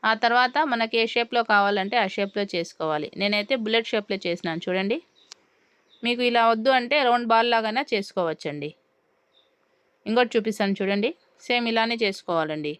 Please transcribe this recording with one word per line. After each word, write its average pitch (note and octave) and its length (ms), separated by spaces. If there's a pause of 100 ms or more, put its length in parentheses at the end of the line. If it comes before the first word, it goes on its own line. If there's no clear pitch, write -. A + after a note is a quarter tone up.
ఆ - 20 (120)
తర్వాత B3 340 (160)
మనకి A3+ 280
ఏ A3+ 120
షేప్‌లో A#3 280 (120)
కావాలంటే G3+ 500
ఆ - 20 (100)
షేప్‌లో G3+ 300 (100)
చేసుకోవాలి. D#3 540 (120)
నేనైతే G#3 320 (100)
బుల్లెట్ A3 280
షేప్‌లో G#3 340
చేసినాను E3+ 400
చూడండి. F#3+ 320 (1080)
మీకు A#3+ 240
ఇలా A#3 220
వద్దు A3+ 280
అంటే B3 180 (120)
రౌండ్ A#3+ 240
బాల్ A#3 220
లాగానే A3+ 380
చేసుకోవచ్చండి. D#3+ 800 (1400)
ఇంకోటి A#3+ 260
చూపిస్తాను G#3 440
చూడండి, G3+ 300 (380)
సేమ్ A#3+ 240
ఇలానే A3+ 240 (100)
చేసుకోవాలండి D#3 760